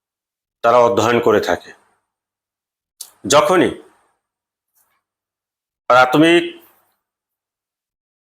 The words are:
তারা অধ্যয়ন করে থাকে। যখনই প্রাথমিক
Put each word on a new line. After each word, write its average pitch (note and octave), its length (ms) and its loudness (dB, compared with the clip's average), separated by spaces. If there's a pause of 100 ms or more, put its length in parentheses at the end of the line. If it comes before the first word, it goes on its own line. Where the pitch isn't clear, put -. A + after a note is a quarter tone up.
(640)
তারা A#2 140 2
অধ্যয়ন A#2 480 0
করে G#2+ 160 0
থাকে। - 300 -8 (1600)
যখনই D3+ 380 0 (2250)
প্রাথমিক D#3 540 2 (2000)